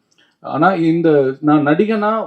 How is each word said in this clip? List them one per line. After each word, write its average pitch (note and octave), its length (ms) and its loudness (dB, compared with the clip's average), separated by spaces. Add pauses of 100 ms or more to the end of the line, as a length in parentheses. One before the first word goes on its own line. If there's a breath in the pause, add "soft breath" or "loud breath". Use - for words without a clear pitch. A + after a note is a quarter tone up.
(400)
ஆனா E3+ 340 0
இந்த D#3+ 680 0
நான் D3 260 2
நடிகனா G#3 460 0 (140)